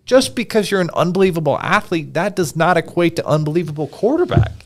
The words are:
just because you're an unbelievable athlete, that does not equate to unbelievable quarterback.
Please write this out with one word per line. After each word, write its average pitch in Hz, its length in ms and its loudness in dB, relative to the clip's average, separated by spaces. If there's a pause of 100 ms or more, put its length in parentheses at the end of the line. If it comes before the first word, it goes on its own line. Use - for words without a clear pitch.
just 254 300 2
because 220 340 0
you're 196 120 2
an 170 120 0
unbelievable 170 680 2
athlete, 170 540 -2
that 190 220 -2
does 170 200 -2
not 165 220 4
equate 170 400 0
to - 80 -4
unbelievable 151 640 -2
quarterback. 262 640 0 (140)